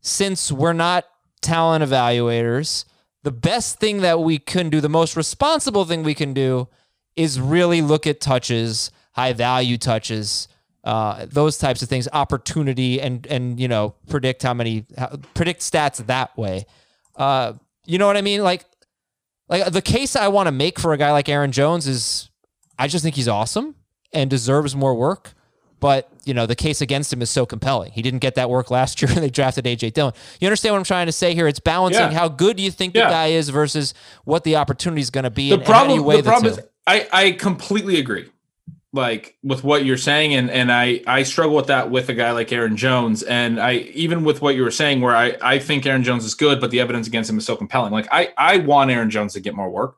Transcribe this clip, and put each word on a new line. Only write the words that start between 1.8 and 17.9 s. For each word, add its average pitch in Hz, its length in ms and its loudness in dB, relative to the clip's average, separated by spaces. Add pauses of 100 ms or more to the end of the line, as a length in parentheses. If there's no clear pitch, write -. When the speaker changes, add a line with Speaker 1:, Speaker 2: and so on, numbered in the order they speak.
Speaker 1:
evaluators, 120 1000 0 (380)
the 147 100 -4
best 170 460 -2
thing 214 200 0
that 170 220 2
we 160 180 0
can 175 320 -2
do, 151 100 2
the 147 80 0
most 160 280 2
responsible 240 680 0
thing 165 200 -4
we 151 100 0
can 139 180 -4
do, 131 360 0 (480)
is 151 240 -2
really 170 420 2
look 151 240 2
at 151 140 -2
touches, 117 680 -2 (220)
high 127 200 -2
value 123 460 0
touches, 110 720 -4 (360)
uh, 110 440 -4
those 147 300 0
types 127 240 -2
of 123 60 -8
things, 127 240 -2
opportunity, 135 880 -2
and, 127 260 -6
and, 123 320 -4
you 127 80 -2
know, 107 280 -2 (140)
predict 131 340 -2
how 123 120 -2
many, 113 320 -4 (100)
how, 127 120 -6 (260)
predict 170 260 -2
stats 151 360 -2 (100)
that 127 320 -2
way. 95 280 -6 (500)
Uh, 131 380 0 (300)
you 170 140 -2